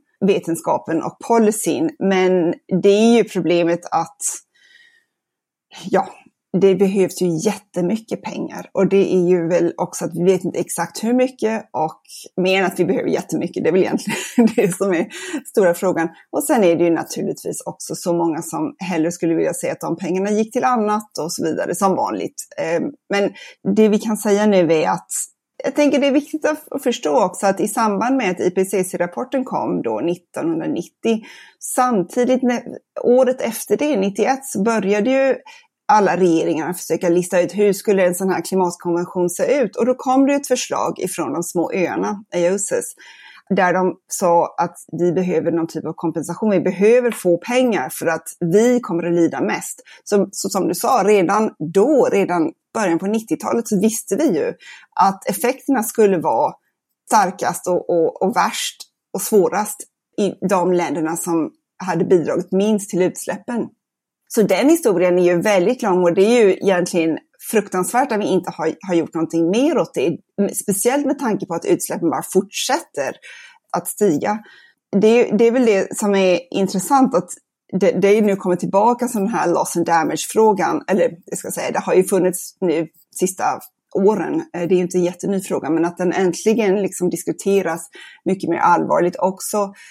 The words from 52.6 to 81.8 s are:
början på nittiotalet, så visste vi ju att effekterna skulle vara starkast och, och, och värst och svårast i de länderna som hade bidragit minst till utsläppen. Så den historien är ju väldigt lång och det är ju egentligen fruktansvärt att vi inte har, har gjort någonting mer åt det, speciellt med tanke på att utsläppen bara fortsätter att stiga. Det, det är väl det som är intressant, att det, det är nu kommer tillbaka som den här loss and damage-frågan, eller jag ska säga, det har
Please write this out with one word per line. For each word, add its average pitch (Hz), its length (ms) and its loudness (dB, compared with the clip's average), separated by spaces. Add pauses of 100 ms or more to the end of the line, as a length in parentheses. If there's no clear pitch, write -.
början 180 260 0
på 190 80 -6
nittiotalet, 226 600 -2
så 202 140 0
visste 220 340 0
vi 247 220 2
ju 127 160 -2 (460)
att 190 300 2
effekterna 254 540 -2
skulle 202 340 2
vara 147 360 0 (540)
starkast 180 600 0
och, 180 220 0
och, 165 320 0
och 185 140 0
värst - 420 -2 (360)
och 196 80 -6
svårast 202 600 0 (340)
i 196 320 -2
de 180 240 2
länderna 165 420 -2
som 165 360 -2 (340)
hade 180 200 -2
bidragit 175 460 0
minst 202 380 0
till 180 120 0
utsläppen. 190 680 -4 (600)
Så - 140 0
den 196 280 2
historien 180 500 4
är 180 40 4
ju 175 180 4
väldigt 208 400 2
lång 185 220 2
och 170 100 4
det 190 80 4
är 226 240 4
ju 185 80 6
egentligen 175 640 0 (340)
fruktansvärt 226 600 -2
att 202 80 -2
vi 208 60 -4
inte 175 280 0
har, 160 200 -4 (140)
har 185 80 0
gjort 160 180 -2
någonting 165 360 -2
mer 254 280 2
åt 170 160 -2
det, 156 240 -2 (360)
speciellt 247 520 -2
med 285 140 -2
tanke 202 260 -4
på 175 80 -8
att 165 120 -6
utsläppen 165 440 -2
bara 139 140 -4
fortsätter 196 920 -4 (560)
att - 160 -6
stiga. 208 520 0 (600)
Det, 226 220 6
det 226 240 4
är 233 40 4
väl 254 140 2
det 202 320 2
som 202 180 0
är 185 240 4 (120)
intressant, 196 640 0
att 180 140 -2 (500)
det, 196 120 2
det 196 160 2
är 214 140 6
nu 202 140 2
kommer 185 200 -2
tillbaka 214 520 2
som 220 140 -4
den 196 120 -2
här 156 140 0
loss 156 300 0
and 170 80 0
damage-frågan, 165 1040 0
eller 175 240 2 (140)
jag - 120 -10
ska 190 140 -10
säga, - 200 -6
det - 80 -2
har 170 140 -2